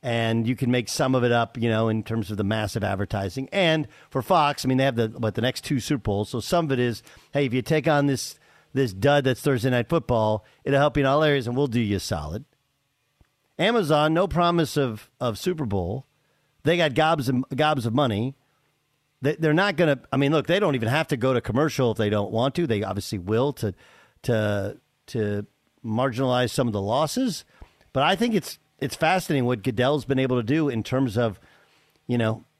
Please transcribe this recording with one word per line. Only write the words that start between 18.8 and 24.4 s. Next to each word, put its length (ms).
They, 140
they're 160
not 260
gonna, 220
I 60
mean, 140
look, 140
they 140
don't 160
even 140
have 180
to 100
go 160
to 80
commercial 500
if 60
they 120
don't 220
want 240
to. 120
They 160
obviously 340
will 360
to, 200
to, 540